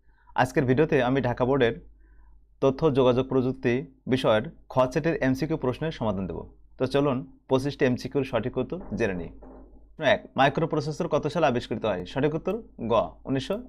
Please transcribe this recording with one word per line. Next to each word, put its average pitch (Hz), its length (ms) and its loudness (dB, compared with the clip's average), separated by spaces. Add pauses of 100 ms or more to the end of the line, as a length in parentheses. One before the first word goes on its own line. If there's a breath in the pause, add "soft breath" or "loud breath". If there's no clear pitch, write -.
(360 soft breath)
আজকের 127 300 2
ভিডিওতে 131 380 4
আমি 131 180 2
ঢাকা 120 240 0
বোর্ডের 127 400 2 (760)
তথ্য 135 240 2
ও 156 60 6
যোগাযোগ 127 360 4
প্রযুক্তি 131 580 0 (220)
বিষয়ের 120 340 2 (280)
খ 127 220 2
সেটের 160 320 0
এমসিকিউ 131 340 0
প্রশ্নের 143 340 -4
সমাধান 98 360 -4
দেব। 82 220 -10 (280)
তো 127 100 0
চলুন 139 520 0 (100)
পঁচিশটি 135 360 0
এমসিকিউর 123 380 0
সঠিক 123 340 -4
উত্তর 131 220 -6 (160)
জেনে 101 180 0
নিই। 85 140 -8
প্রশ্ন - 760 -16
এক, 117 220 2 (100)
মাইক্রোপ্রসেসর 151 720 0
কত 151 200 0
সালে 160 180 0
আবিষ্কৃত 120 400 -2
হয়? 90 200 -2
সঠিক 147 300 -2
উত্তর 185 260 -6 (260)
গ, 104 280 0 (100)
উনিশশো 135 440 -4